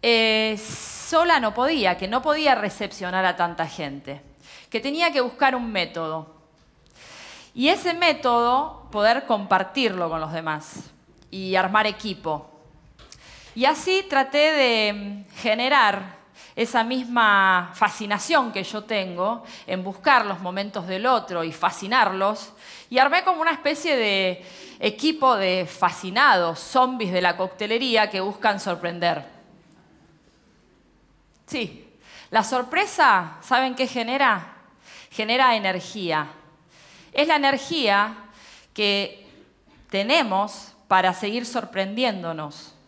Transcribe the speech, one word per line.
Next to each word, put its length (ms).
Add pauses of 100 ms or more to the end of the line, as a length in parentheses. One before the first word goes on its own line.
eh, 580
sola 800
no 120
podía, 460
que 80
no 160
podía 320
recepcionar 720
a 100
tanta 320
gente, 560 (480)
que 100
tenía 320
que 80
buscar 360
un 160
método. 640 (1200)
Y 160
ese 240
método, 1000
poder 340
compartirlo 840
con 120
los 120
demás 580 (400)
y 260
armar 320
equipo. 640 (1040)
Y 80
así 440
traté 440
de, 400
mm, 420
generar 800 (380)
esa 300
misma 920
fascinación 760
que 100
yo 220
tengo 600 (220)
en 160
buscar 420
los 160
momentos 460
del 200
otro 360
y 100
fascinarlos, 1000 (360)
y 100
armé 260
como 180
una 100
especie 440
de 480 (360)
equipo 560
de 300
fascinados, 920
zombies 540
de 80
la 160
coctelería 760
que 100
buscan 400
sorprender. 640 (2250)
Sí, 480 (360)
la 120
sorpresa, 1000
¿saben 320
qué 120
genera? 680 (560)
Genera 460
energía. 720 (840)
Es 160
la 80
energía 800 (600)
que 520 (640)
tenemos 840 (140)
para 260
seguir 320
sorprendiéndonos. 1300 (140)